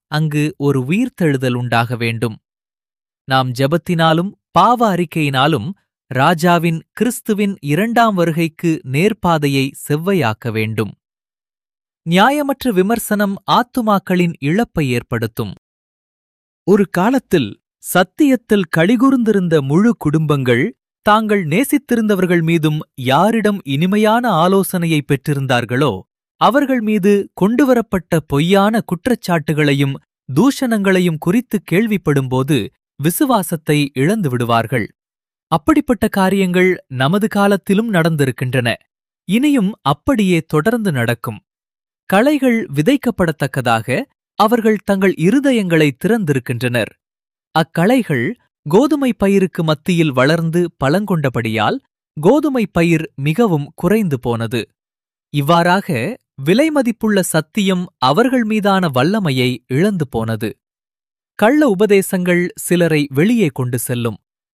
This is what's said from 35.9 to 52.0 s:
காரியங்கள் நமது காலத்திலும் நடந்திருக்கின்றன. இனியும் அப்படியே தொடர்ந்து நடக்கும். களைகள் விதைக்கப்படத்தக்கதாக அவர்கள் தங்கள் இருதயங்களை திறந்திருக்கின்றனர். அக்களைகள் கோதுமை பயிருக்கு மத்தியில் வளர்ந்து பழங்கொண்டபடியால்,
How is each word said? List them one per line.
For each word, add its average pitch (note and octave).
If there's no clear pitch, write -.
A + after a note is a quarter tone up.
காரியங்கள் F#3
நமது D#3
காலத்திலும் G3+
நடந்திருக்கின்றன. C3
இனியும் A#3+
அப்படியே G3
தொடர்ந்து G3+
நடக்கும். A#2
களைகள் B3
விதைக்கப்படத்தக்கதாக D3+
அவர்கள் A3
தங்கள் G3
இருதயங்களை F#3+
திறந்திருக்கின்றனர். B2+
அக்களைகள் E3
கோதுமை A3
பயிருக்கு G3
மத்தியில் D#3+
வளர்ந்து E3
பழங்கொண்டபடியால், C#3